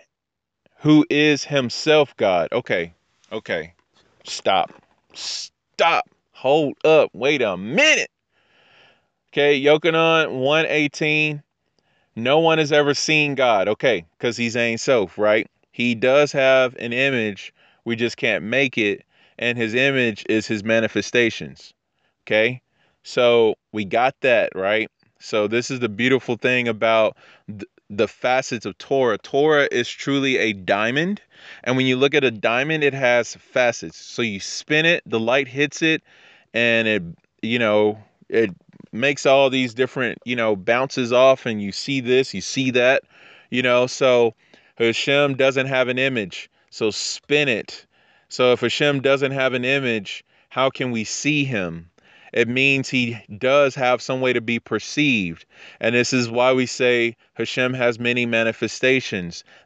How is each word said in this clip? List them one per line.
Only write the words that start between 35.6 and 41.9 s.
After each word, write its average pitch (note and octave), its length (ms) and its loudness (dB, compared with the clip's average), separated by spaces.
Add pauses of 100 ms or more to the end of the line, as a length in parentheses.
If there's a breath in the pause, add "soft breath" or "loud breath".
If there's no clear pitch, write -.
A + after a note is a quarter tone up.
it, D#3+ 220 0 (500 soft breath)
and A2+ 320 2
it, G#2+ 160 0 (400)
you A#2 160 -2
know, G#2+ 400 2 (300)
it A2 220 0 (420)
makes C#3 340 -2
all C3+ 240 6
these B2+ 240 -2
different, B2 500 -4
you B2 120 -6
know, A2 180 0
bounces A#2+ 580 -2
off, C3 340 4
and A2 140 -4
you G2 120 -6
see C#3 260 -6